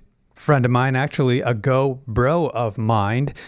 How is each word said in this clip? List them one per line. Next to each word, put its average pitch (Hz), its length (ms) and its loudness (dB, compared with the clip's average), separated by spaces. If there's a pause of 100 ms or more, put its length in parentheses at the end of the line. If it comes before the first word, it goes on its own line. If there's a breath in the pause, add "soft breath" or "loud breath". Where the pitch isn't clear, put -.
(340)
friend 139 320 2
of 120 60 2
mine, 131 240 2
actually, 131 460 0
a 120 120 -2
go 131 540 0
bro 131 400 0
of 117 320 -4
mine, 113 480 0 (200 loud breath)